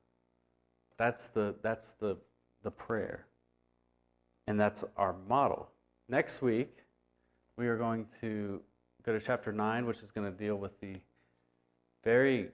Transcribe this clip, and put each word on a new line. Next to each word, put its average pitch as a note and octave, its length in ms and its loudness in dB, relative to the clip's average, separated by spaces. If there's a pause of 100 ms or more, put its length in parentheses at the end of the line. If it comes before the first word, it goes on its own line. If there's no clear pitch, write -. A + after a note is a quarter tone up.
(960)
That's A#2 320 0
the, G#2 340 0
that's A2 300 -4
the, G2 240 -4 (440)
the G#2 80 -6
prayer. - 560 -6 (1200)
And G#2 140 2
that's G#2 240 2 (140)
our F#2+ 180 2 (120)
model. B2+ 420 2 (380)
Next C3+ 340 0
week, A#2+ 440 0 (720)
we A#2+ 100 -2
are A#2 80 2
going A2+ 300 -2 (160)
to G#2 400 -4 (420)
go A#2 80 0
to A2 80 2
chapter A#2 320 -2
nine, A2 360 0
which A2+ 160 -4
is G2+ 80 -20
gonna G2+ 180 -4
deal G#2 280 -2
with G2 220 -8
the G2 160 -10 (1080)
very B2 500 6